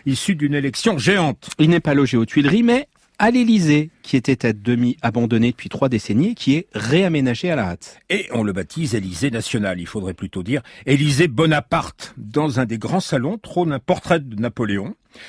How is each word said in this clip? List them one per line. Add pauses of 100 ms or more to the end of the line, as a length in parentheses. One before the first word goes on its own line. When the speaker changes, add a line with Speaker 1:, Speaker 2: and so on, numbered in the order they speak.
Speaker 1:
issu
d'une
élection
géante.
Speaker 2:
Il
n'est
pas
logé
aux
Tuileries,
mais (320)
à
l'Élysée, (100)
qui
était
à
demi
abandonné
depuis
trois
décennies
et
qui
est
réaménagé
à
la
hâte. (100)
Speaker 1:
Et
on
le
baptise
Élysée
national,
il
faudrait
plutôt
dire (240)
Élysée
Bonaparte.
Dans
un
des
grands
salons
trône
un
portrait
de
Napoléon. (340)